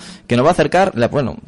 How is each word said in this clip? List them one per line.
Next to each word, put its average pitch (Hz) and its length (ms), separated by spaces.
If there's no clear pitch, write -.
que 120 100
nos 123 80
va 156 40
a - 20
acercar 180 420
la, 113 140
bueno, 127 280